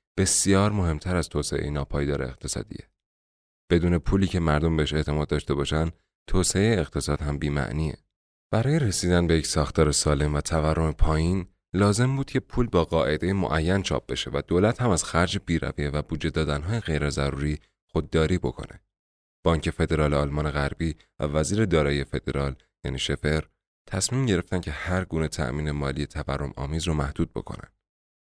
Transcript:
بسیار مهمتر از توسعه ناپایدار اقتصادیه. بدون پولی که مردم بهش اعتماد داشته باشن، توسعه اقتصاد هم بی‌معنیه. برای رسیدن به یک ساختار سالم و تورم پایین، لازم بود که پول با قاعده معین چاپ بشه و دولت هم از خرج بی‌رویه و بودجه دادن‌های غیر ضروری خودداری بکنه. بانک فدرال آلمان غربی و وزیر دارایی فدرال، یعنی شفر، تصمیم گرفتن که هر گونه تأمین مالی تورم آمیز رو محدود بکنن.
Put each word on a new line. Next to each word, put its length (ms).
بسیار 540
مهمتر 440
از 120
توسعه 420
ناپایدار 520
اقتصادیه. 680
بدون 280
پولی 280
که 140
مردم 360
بهش 180
اعتماد 340
داشته 260
باشن، 360
توسعه 540
اقتصاد 400
هم 180
بی‌معنیه. 600
برای 260
رسیدن 480
به 120
یک 80
ساختار 460
سالم 420
و 60
تورم 520
پایین، 540
لازم 420
بود 140
که 100
پول 260
با 180
قاعده 480
معین 500
چاپ 240
بشه 240
و 160
دولت 360
هم 80
از 140
خرج 420
بی‌رویه 440
و 120
بودجه 280
دادن‌های 500
غیر 300
ضروری 480
خودداری 520
بکنه. 420
بانک 260
فدرال 440
آلمان 360
غربی 440
و 40
وزیر 400
دارایی 400
فدرال، 500
یعنی 140
شفر، 460
تصمیم 400
گرفتن 340
که 100
هر 340
گونه 240
تأمین 420
مالی 360
تورم 500
آمیز 320
رو 60
محدود 380
بکنن. 360